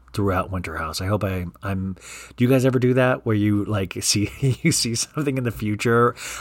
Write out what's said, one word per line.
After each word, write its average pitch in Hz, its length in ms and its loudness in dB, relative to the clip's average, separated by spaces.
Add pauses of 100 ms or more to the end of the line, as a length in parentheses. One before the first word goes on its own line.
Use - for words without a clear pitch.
(140)
throughout 92 380 0
Winter 87 260 -6
House." 82 240 -6
I 92 60 -4
hope 101 160 0
I, 92 240 -2 (160)
I'm, 95 340 -4 (400)
do 123 60 2
you 123 60 6
guys 131 140 4
ever 127 140 4
do 123 160 4
that 127 320 2
where 110 100 2
you, 104 300 2
like, 98 320 -4
<laughs> 98 40 -6
see, 104 280 0 (320)
you 139 100 2
see 117 220 0
something 139 420 -4
in 131 80 -2
the 120 80 -2
future? 117 640 2 (260)